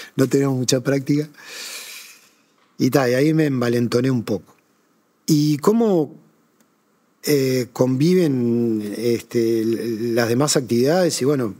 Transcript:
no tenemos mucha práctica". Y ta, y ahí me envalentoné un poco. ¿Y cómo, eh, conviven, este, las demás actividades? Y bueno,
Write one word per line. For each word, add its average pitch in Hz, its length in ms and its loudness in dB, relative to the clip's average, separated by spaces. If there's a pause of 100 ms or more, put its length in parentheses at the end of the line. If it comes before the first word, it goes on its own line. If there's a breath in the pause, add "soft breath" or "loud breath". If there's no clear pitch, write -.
(160 loud breath)
no 135 120 2
tenemos 139 280 0
mucha 127 260 0
práctica". 139 460 -2 (1500 loud breath)
Y 131 140 0
ta, 131 180 2
y 127 60 0
ahí 151 180 2
me 156 140 2
envalentoné 120 640 0
un 120 120 0
poco. - 300 -6 (720)
¿Y 151 320 2
cómo, 202 560 2 (1080)
eh, 131 500 0
conviven, 123 1200 0
este, 113 680 0
las 113 640 -2
demás 135 260 0
actividades? 139 640 0
Y 127 40 -2
bueno, 127 340 -2